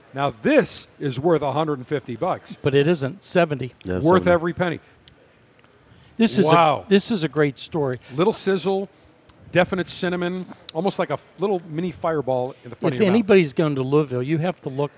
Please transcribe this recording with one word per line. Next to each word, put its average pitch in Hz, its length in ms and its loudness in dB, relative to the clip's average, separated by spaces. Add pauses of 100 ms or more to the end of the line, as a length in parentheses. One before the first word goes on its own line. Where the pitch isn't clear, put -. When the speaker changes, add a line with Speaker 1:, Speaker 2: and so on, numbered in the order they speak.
(120)
Speaker 1:
Now, 139 160 -2 (140)
this - 460 2 (120)
is 131 180 -6
worth 151 220 2
a 139 120 -2
hundred 151 260 -2
and 123 80 -16
fifty 131 300 -6
bucks. 151 440 -6
Speaker 2:
But 139 140 0
it 143 120 6
isn't. 135 380 -2
Seventy. 147 480 0 (100)
Speaker 3:
Yeah, 92 120 -4
Speaker 1:
Worth 92 80 -2 (220)
Speaker 3:
seventy. 180 60 4
Speaker 1:
every 170 220 0
penny. 175 280 -4 (1400)
Speaker 2:
This 226 220 2
is 170 80 4
Speaker 1:
Wow. 156 400 4
Speaker 2:
a, - 40 -8
this 196 200 2
is 180 140 -2
a 151 40 -2
great 147 300 0
story. 139 380 -4 (180)
Speaker 1:
Little 185 180 2
sizzle, 190 560 -2 (640)
definite 180 360 0
cinnamon, 180 580 -4 (260)
almost 175 260 -2
like 175 120 -2
a 143 40 -4
f-, - 240 -10
little 185 300 -2
mini 165 220 -6
fireball 131 720 -2
in 120 80 -18
the 113 60 -16
front 156 180 -2
Speaker 2:
If 123 60 -2
Speaker 1:
of 214 40 2
your 185 60 4
mouth. 196 60 4
Speaker 2:
anybody's 190 360 4
going 151 220 0
to 135 80 -2
Louisville, 131 400 0
you 151 160 -2
have 175 240 -4
to 151 60 -10
look 139 300 -6